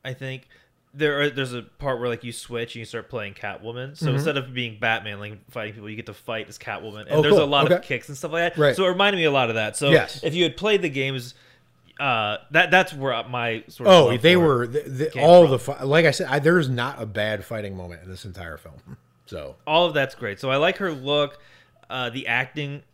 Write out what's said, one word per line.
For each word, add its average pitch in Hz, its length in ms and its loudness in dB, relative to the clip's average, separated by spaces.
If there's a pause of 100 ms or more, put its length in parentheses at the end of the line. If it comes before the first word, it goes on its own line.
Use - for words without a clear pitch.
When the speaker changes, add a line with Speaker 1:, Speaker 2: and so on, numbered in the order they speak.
Speaker 1:
I 131 100 -10
think, 131 340 -12 (460)
there 143 260 0
are, 147 100 2
there's 127 220 -4
a 120 100 -10
part 131 380 -6
where, 123 80 -4
like, 120 160 -6
you 117 80 -12
switch 117 420 -10
and 117 60 -14
you 110 60 -12
start 110 240 -12
playing 104 240 -8
Catwoman. 120 640 -10
So 160 100 -6
Speaker 2:
Mm-hmm. 139 80 0
Speaker 1:
instead 143 240 -2
of 127 160 -10
being 117 260 -6
Batman, 110 400 -4
like, 104 300 -16
fighting 107 240 -10
people, 107 160 -14
you 107 60 -12
get 110 100 -14
to 104 80 -16
fight 113 340 -10
as - 100 -20
Catwoman. 104 440 -12
And - 100 -14
Speaker 2:
Oh, 151 100 4
Speaker 1:
there's 147 120 6
a 190 60 8
Speaker 2:
cool. 147 60 2
Speaker 1:
lot 139 240 4
of 175 80 4
Speaker 2:
Okay. - 80 -10
Speaker 1:
kicks 123 220 -6
and 143 80 -14
stuff 147 160 -10
like 170 220 -2
that. 165 60 -4
Speaker 2:
Right. 143 140 4
Speaker 1:
So 185 120 0
it - 20 4
reminded 196 300 2
me 165 60 0
a 151 60 4
lot 127 200 2
of 110 60 -2
that. 107 200 -2
So 143 140 2
Speaker 2:
Yes. - 340 4
Speaker 1:
if 151 100 -2
you 175 100 2
had - 120 -2
played 208 240 0
the 175 80 -2
games, 135 460 -6 (680)
uh, 113 380 -2 (140)
that, 170 180 4
that's 185 240 4
where 131 300 -4
my 117 440 -6
sort - 200 -2
of 190 60 10
Speaker 2:
Oh, 156 120 10
Speaker 1:
love 113 160 0
Speaker 2:
they 175 120 8
Speaker 1:
for 180 60 4
it 165 60 4
Speaker 2:
were, 123 200 2
the, 131 220 -4
the, 135 220 -4
Speaker 1:
came 135 140 -2
Speaker 2:
all 175 180 12
Speaker 1:
from. 151 80 8
Speaker 2:
the 131 80 2
fi-, 139 240 -6
like 151 240 4
I 147 40 6
said, 147 200 -4
I, 143 80 0
there's 151 320 2
not 123 320 -4
a 110 40 -8
bad 104 380 -4
fighting 104 320 -10
moment 87 260 -14
in 92 60 -20
this 92 160 -16
entire 85 320 -14
film. 78 400 -20 (300)
So 73 300 -14 (100)
Speaker 1:
all 160 200 0
of 160 80 -4
that's 135 200 -4
great. 101 260 -10
So 131 100 -6
I 135 60 0
like 175 220 -2
her 190 120 -6
look. 143 480 -4 (520)
Uh, 123 180 -8
the 120 200 -10
acting 139 540 -6 (120)